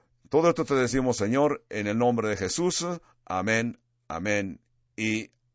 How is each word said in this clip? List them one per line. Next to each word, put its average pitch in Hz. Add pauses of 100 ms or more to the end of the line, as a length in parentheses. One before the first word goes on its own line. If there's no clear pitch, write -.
(280)
Todo 156
esto 165
te 143
decimos, 127
Señor, 135
en 104
el 107
nombre 120
de 104
Jesús. 165 (380)
Amén, 110 (260)
amén 98 (360)
y 110 (240)